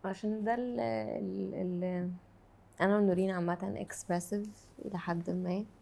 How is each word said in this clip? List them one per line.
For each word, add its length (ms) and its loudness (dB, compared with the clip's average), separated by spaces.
عشان 380 -2
ده 120 4
ال-، 240 -2
ال-، 1040 0
ال-، 260 0
أنا 160 6
ونورين 340 6
عامة 580 -2
expressive 580 -2
إلى 120 -4
حد 320 -2
ما. 360 0